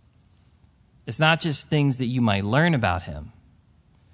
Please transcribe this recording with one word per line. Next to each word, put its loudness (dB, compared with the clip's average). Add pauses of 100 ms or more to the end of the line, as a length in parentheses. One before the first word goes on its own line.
(1040)
It's -8
not 2
just -4
things 2
that -2
you -2
might 2
learn 2
about 0
him. -14 (800)